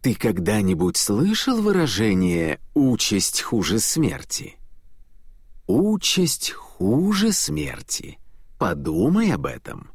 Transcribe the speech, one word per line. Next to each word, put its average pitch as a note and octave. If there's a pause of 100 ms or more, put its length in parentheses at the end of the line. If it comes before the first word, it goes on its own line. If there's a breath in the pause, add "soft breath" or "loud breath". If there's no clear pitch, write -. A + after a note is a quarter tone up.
Ты A#2+
когда-нибудь F#2
слышал G#3
выражение F#2 (120)
«участь A#2+
хуже G#2+
смерти»? - (1080)
Участь F#3
хуже G3
смерти. - (400)
Подумай A#2+
об D2+
этом. -